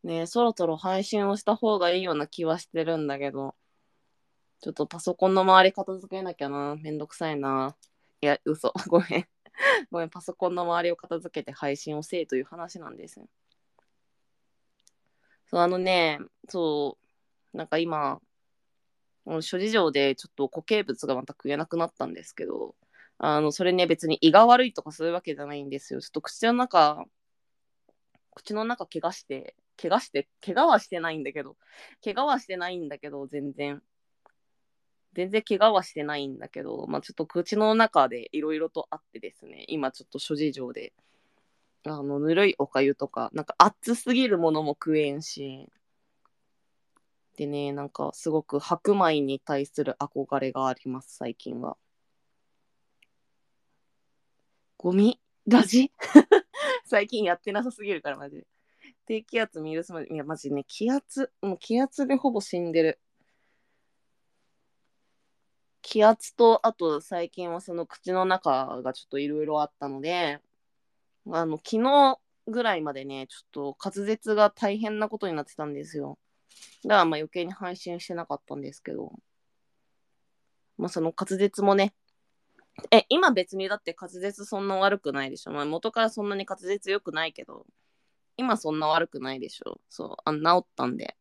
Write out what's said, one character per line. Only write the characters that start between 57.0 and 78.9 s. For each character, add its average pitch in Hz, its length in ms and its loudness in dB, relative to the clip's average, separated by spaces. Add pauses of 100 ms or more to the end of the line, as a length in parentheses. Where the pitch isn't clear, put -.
近 214 180 -2
や 175 100 2
っ 175 60 -8
て 208 100 -8
な 208 140 -2
さ 254 60 -6
す 214 120 -16
ぎ 202 100 -4
る 160 100 -4
か 147 80 -6
ら、 139 60 -6
マ 143 120 -14
ジ - 80 -18
で。 - 100 -20 (600)
低 220 180 -4
気 226 160 -4
圧 214 200 -6
見 156 140 -8
る 165 80 -4
す - 100 -12
ま、 160 100 -10
い - 80 -12
や、 151 120 -8
マ 151 140 -6
ジ 143 160 -8
ね、 143 160 -4
気 220 220 -2
圧、 269 420 -4 (100)
も 196 120 -4
う - 40 -12
気 233 220 -2
圧 269 260 -2
で 277 80 2
ほ 269 160 0
ぼ 220 100 -2
死 180 200 -6
ん 170 100 -4
で 165 120 4
る。 160 180 0 (2750)
気 214 220 2
圧 - 320 6
と、 226 300 8
あ 220 60 4
と 160 280 -2
最 175 300 -6
近 175 220 -10
は 170 80 -8
そ 180 140 -12
の 170 120 -6
口 - 260 -8
の 185 120 2
中 135 580 0
が 127 100 -6
ち - 80 -12
ょ - 60 -20
っ - 20 -20
と 139 100 -6
色 147 260 -4
々 151 180 0
あ 147 40 -2
っ - 140 -14
た 143 80 -8
の 135 120 -10
で、 160 400 -2 (880)
あ 165 160 0
の、 156 100 -4
昨 220 260 -2
日 269 380 6 (260)
ぐ 226 160 -4
ら 214 140 0
い 160 40 -4
ま 151 120 -4
で 135 120 -10
ね、 135 240 -10
ち - 60 -20
ょ - 40 -20 (340)
っ - 40 -14
と - 60 -
滑 202 240 -6
舌 220 280 -2
が 208 160 8
大 202 280 -4
変 214 220 -4
な 214 80 -2
こ 214 100 -10
と 196 100 -4
に 165 60 -2
な 147 80 -4
っ - 20 -6
て - 120 -18
た 156 80 -6
ん 147 100 -8
で 143 100 -10
す 160 140 -12
よ。 143 200 -10 (640)
だ - 60 -2
か 208 60 6
ら 180 80 6
ま 160 120 0
あ - 20 -4
余 156 100 -8
計 175 160 -6
に 180 80 -10
配 180 240 -10
信 175 240 -10
し - 60 -16
て 180 80 -10
な 170 120 -8
か 143 100 -6
っ - 100 -14
た 139 100 -12
ん 143 40 -10
で 139 120 -12
す - 100 -20
け - 100 -10